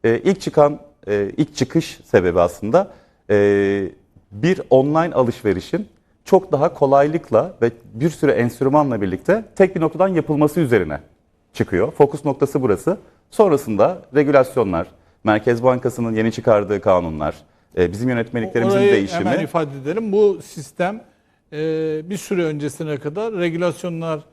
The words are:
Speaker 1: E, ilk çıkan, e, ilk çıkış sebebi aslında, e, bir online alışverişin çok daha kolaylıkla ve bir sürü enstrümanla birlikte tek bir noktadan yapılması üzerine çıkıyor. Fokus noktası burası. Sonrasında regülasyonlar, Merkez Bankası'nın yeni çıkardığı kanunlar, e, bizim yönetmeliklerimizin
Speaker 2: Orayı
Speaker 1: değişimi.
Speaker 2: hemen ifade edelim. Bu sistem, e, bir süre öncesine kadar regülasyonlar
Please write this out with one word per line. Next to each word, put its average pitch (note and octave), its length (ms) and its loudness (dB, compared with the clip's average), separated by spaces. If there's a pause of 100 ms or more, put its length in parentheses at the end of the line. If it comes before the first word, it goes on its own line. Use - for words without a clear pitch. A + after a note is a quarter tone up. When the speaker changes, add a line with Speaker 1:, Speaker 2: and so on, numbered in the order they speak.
Speaker 1:
E, A2+ 160 2
ilk F#3 220 0
çıkan, D3 380 2 (280)
e, G2+ 300 -2
ilk - 180 -2
çıkış - 500 -4
sebebi F2+ 340 2
aslında, A2+ 520 2 (400)
e, G2+ 580 2 (420)
bir E3 380 -2
online D3 440 2
alışverişin A#2 760 -2 (380)
çok F#3+ 260 2
daha D3 220 0
kolaylıkla C#3+ 880 2
ve A#2 100 2 (220)
bir C3+ 160 -2
sürü D3 220 0
enstrümanla B2+ 680 0
birlikte G2+ 420 -2 (120)
tek F#3+ 200 2
bir E3 60 -2
noktadan E3 260 0
yapılması D3+ 520 0
üzerine F#2 400 0 (540)
çıkıyor. G#2+ 380 0
Fokus D3 340 0
noktası C#3 360 -2
burası. C3+ 360 0 (340)
Sonrasında C#3+ 680 2 (180)
regülasyonlar, B2+ 720 2 (360)
Merkez A2+ 400 0
Bankası'nın B2 520 -2
yeni A2 160 0
çıkardığı G#2 500 0
kanunlar, E2 540 0 (420)
e, F2 140 2
bizim A#2 180 -4
yönetmeliklerimizin A#2+ 680 -2
Speaker 2:
Orayı G3+ 140 4
Speaker 1:
değişimi. G3 340 0
Speaker 2:
hemen - 180 -2
ifade C#3+ 400 -6
edelim. G3+ 280 -6
Bu G3+ 300 2
sistem, F3+ 600 -8 (500)
e, D3+ 40 -10 (520)
bir G3 80 -8
süre F3+ 260 -4
öncesine D3+ 540 -6
kadar G3+ 360 -8
regülasyonlar E3+ 840 -4 (140)